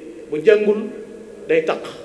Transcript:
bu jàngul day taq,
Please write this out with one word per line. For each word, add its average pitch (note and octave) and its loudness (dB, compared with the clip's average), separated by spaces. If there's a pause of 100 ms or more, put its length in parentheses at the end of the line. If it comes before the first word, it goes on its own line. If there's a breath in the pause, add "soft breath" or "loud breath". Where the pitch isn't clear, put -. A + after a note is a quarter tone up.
(300)
bu D3 -4
jàngul G#3 4 (580)
day D#3+ 4
taq, D3+ -2 (220)